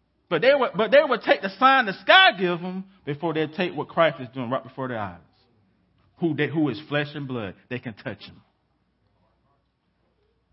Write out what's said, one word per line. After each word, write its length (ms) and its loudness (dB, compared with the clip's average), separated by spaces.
But 100 0
they 140 6
would, 220 0
but 140 0
they 120 8
would 200 -2
take 180 0
the 80 -6
sign 280 4
the 60 -4
sky 460 6
give 240 -2
'em 220 -10
before 300 -6
they 140 -2
take 280 -6
what 140 -8
Christ 320 0
is 80 -12
doing 200 -10
right 140 -4
before 240 -12
their 100 -8
eyes. 220 -10
Who 140 -2
they, 140 -2
who 220 -2
is 180 -6
flesh 260 -4
and 140 -10
blood. 280 -8
They 120 -8
can 160 -12
touch 280 -14
him. 180 -20